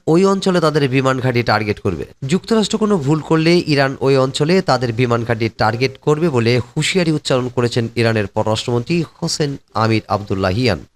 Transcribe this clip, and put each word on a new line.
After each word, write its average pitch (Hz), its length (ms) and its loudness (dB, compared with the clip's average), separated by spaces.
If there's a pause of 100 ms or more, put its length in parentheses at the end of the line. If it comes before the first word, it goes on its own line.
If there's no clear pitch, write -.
ওই 165 180 4
অঞ্চলে 190 360 2
তাদের 151 280 2
বিমান 131 320 0
ঘাঁটি 120 220 0
টার্গেট 107 380 0
করবে। 82 240 -4 (220)
যুক্তরাষ্ট্র 202 520 0
কোনো 208 200 0
ভুল 151 220 0
করলে 160 460 2
ইরান 139 340 0
ওই 135 160 2
অঞ্চলে 147 460 2
তাদের 127 300 0
বিমান 117 320 0
ঘাঁটি 113 240 -2
টার্গেট 113 500 -2
করবে 151 300 0
বলে 120 300 2
হুঁশিয়ারি 160 540 -2
উচ্চারণ 135 360 -2
করেছেন 120 480 -2
ইরানের 113 300 0
পররাষ্ট্রমন্ত্রী 120 800 -2 (180)
হোসেন 151 340 -4 (180)
আমির 110 340 2
আবদুল্লাহিয়ান। 98 760 -2 (120)